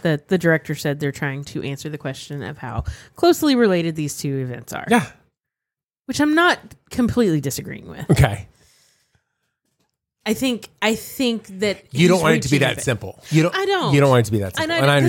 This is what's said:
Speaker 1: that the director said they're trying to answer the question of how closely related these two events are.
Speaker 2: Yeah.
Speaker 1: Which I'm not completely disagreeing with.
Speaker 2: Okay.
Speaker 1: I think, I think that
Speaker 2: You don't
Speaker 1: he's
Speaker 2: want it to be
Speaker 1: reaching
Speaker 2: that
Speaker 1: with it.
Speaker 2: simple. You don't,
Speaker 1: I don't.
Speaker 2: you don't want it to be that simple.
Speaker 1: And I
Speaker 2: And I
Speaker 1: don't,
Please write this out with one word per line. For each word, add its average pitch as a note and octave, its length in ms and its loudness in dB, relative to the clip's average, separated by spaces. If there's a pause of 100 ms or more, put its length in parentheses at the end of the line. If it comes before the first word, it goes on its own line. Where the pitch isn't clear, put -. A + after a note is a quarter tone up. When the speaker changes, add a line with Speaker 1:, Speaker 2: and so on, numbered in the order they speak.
Speaker 1:
that D#3 240 -2
the F#3+ 100 0
director D#3+ 380 0
said D3 240 -4
they're C#3+ 140 -2
trying C#3+ 320 -6
to - 180 -10
answer C#3 260 -8
the D3 80 -12
question C#3 460 -10
of C#3 140 -10
how A#2 260 -8 (320)
closely D#4 400 2
related F3+ 400 2
these D3 220 -6
two C#3 200 -4
events B2 360 -8
are. - 160 -8
Speaker 2:
Yeah. G#3 160 4 (1000)
Speaker 1:
Which - 160 -8
I'm D4+ 140 2
not E4+ 240 2 (320)
completely A3 500 2
disagreeing - 480 -8
with. - 220 -12
Speaker 2:
Okay. A2 360 4 (1800)
Speaker 1:
I A3 80 0
think, A#3+ 360 -2 (120)
I G#3+ 140 2
think A#3 520 -4 (120)
that G3+ 320 -4
Speaker 2:
You D#3 160 4
don't F3+ 120 6
Speaker 1:
he's E3 40 -2
Speaker 2:
want D#3+ 140 4
it - 60 -2
to B2 60 -4
be C#3+ 60 2
Speaker 1:
reaching C#3 60 2
Speaker 2:
that C3 140 2
Speaker 1:
with - 20 -10
it. - 80 -10
Speaker 2:
simple. A2 440 -6
You D#3 140 4
don't, - 100 0
Speaker 1:
I G4 120 -2
don't. F4+ 280 0
Speaker 2:
you C#3+ 60 4
don't C#3 100 4
want B2 120 6
it G#2+ 60 2
to G#2 40 -4
be A2 80 0
that F#2+ 160 -4
simple. D#4+ 80 -2
Speaker 1:
And D#4 80 -2
I E4+ 60 0
Speaker 2:
And - 120 2
I C#4+ 60 4
Speaker 1:
don't, G3+ 140 4